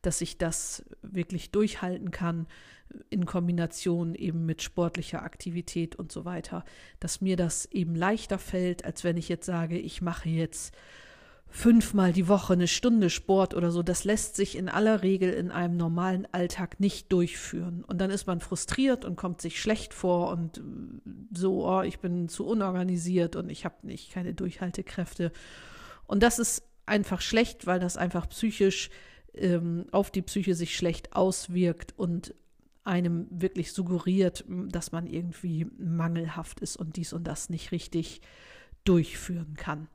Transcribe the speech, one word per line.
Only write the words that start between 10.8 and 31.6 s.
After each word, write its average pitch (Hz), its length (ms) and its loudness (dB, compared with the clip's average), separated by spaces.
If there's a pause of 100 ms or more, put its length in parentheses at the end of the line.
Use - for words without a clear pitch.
fünfmal 208 680 6
die 175 140 4
Woche 190 260 6
eine 180 140 6
Stunde 220 420 4
Sport 190 460 2
oder 175 160 2
so. 175 100 2
Das 175 220 0
lässt 214 320 0
sich 196 200 0
in 185 140 -4
aller 214 320 4
Regel 185 320 4
in 175 160 -2
einem 175 260 0
normalen 175 560 0
Alltag 180 480 -2
nicht - 320 0
durchführen. 175 720 0
Und - 140 -4
dann 190 140 0
ist 196 160 -2
man 175 140 0
frustriert 262 640 0
und 175 100 -4
kommt 180 260 -4
sich - 180 -6
schlecht - 360 0
vor 175 340 2
und 165 320 -4 (720)
so, 185 340 2
„Oh, 185 140 2
ich - 180 -4
bin 175 300 -2
zu - 160 -6
unorganisiert 180 920 2
und 175 140 -6
ich 151 160 -8
habe - 220 -8
nicht, - 240 -12
keine 175 240 -6
Durchhaltekräfte.“ 180 960 -4 (760)
Und 202 160 4
das 233 160 6
ist - 240 0 (280)
einfach 202 320 0
schlecht, - 440 2
weil 180 140 2
das 180 160 0
einfach 180 340 -2
psychisch, - 600 2 (440)
ähm, 170 580 0
auf 202 200 2
die 190 100 0
Psyche 190 340 0
sich 170 200 -4
schlecht - 400 -2
auswirkt 180 840 0